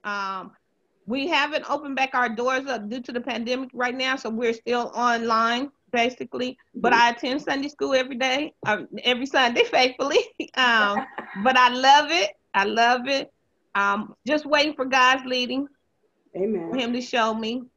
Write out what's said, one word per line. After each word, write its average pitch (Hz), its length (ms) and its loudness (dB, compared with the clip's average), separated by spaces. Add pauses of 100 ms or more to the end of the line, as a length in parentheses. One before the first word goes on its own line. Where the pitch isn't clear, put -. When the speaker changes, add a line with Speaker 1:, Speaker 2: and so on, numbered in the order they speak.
Speaker 1:
Um, 196 480 -8 (560)
we 277 220 -4
haven't 294 420 -2
opened 285 240 -4
back 262 220 -2
our 247 120 2
doors 254 380 -2
up 220 220 -6
due 247 140 -6
to 262 100 -12
the 240 80 -4
pandemic 247 520 -6
right 247 220 -4
now, 262 220 -2
so 254 140 -10
we're 226 240 -2
still 240 420 -4
online, 233 720 0 (220)
basically. 247 680 -4 (160)
But 240 180 2
Speaker 2:
Mm-hmm. 233 100 6
Speaker 1:
I 240 80 6
attend 254 320 -4
Sunday 277 260 -4
school 277 260 -4
every 262 220 -2
day, 262 380 -2 (120)
um, 202 220 -2 (160)
every 247 220 0
Sunday 254 380 2
<laughs> - 60 -2
faithfully. 262 480 2 (380)
Um, 220 500 2 (160)
Speaker 2:
<laughs> 196 220 -10
Speaker 1:
but 254 120 4
I 254 120 8
love 269 420 6
it. 370 200 0 (220)
I 196 120 2
love 233 420 2
it. 277 260 -4 (440)
Um, 202 380 -2 (120)
just 294 200 0
waiting 294 280 2
for 262 120 -4
God's 262 380 4
leading. 254 440 -4 (680)
Speaker 2:
Amen. 180 380 -4
Speaker 1:
For 247 40 -4
him 240 180 -2
to 254 60 -2
show 226 320 -2
me. 226 300 -6 (140)